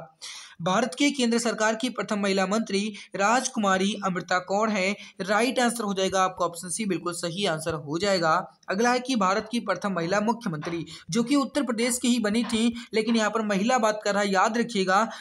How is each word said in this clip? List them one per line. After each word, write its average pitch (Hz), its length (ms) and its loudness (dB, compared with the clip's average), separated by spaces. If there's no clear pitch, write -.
भारत 196 360 0
के 285 120 4
केंद्र 233 280 0
सरकार 220 360 0
की 240 140 -4
प्रथम 208 300 -4
महिला 196 280 2
मंत्री 208 480 0
राजकुमारी 202 880 2
अमृता 180 340 -2
कौर 196 300 0
हैं। 202 280 0
राइट 214 380 0
आंसर 233 260 2
हो 202 100 -2
जाएगा 190 300 2
आपका 185 220 -2
ऑप्शन 170 220 -6
सी, 214 180 -4
बिल्कुल 175 260 -2
सही 175 340 -4
आंसर 160 280 -2
हो 147 240 -4
जाएगा। 180 600 0
अगला 226 240 2
है 254 80 0
कि 254 160 -2
भारत 202 360 0
की 240 80 0
प्रथम 196 320 -2
महिला 175 280 0
मुख्यमंत्री, 170 640 -4
जो 220 120 2
कि 254 140 2
उत्तर 277 260 0
प्रदेश 240 360 0
की 254 100 0
ही 247 100 4
बनी 214 260 0
थी, 233 300 0
लेकिन 220 220 2
यहाँ 214 140 2
पर 220 120 -2
महिला 214 360 2
बात 214 260 2
कर 202 100 2
रहा 202 80 2
है, 202 100 0
याद 214 260 4
रखिएगा, 208 520 2